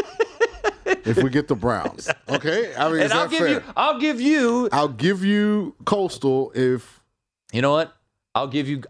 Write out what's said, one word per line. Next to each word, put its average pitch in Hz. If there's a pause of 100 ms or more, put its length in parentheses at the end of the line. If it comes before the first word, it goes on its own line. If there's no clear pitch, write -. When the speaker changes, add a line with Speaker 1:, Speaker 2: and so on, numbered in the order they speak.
(380)
Speaker 1:
<laughs> -
Speaker 2:
if 113
we 135
get 143
the 135
Browns. 104 (200)
Okay? 156
I 147
mean, 160
Speaker 1:
And 180
Speaker 2:
is 214
Speaker 1:
I'll 240
Speaker 2:
that 285
Speaker 1:
give 311
Speaker 2:
fair? -
Speaker 1:
you, - (140)
I'll 277
give 277
you 247
Speaker 2:
I'll 147
give 165
you 208 (100)
Coastal 139
if 127 (500)
Speaker 1:
You 113
know 139
what? 160 (440)
I'll 135
give 135
you, 139